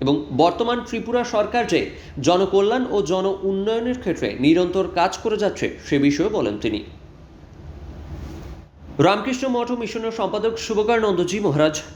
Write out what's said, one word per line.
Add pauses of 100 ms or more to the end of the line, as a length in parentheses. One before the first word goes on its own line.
এবং (220)
বর্তমান
ত্রিপুরা (120)
সরকার
যে (400)
জনকল্যাণ
ও
জন (180)
উন্নয়নের
ক্ষেত্রে (120)
নিরন্তর (100)
কাজ
করে
যাচ্ছে, (180)
সে
বিষয়ে
বলেন
তিনি। (2250)
রামকৃষ্ণ
মঠ
ও
মিশনের
সম্পাদক
শুভকার
নন্দজি
মহারাজ (200)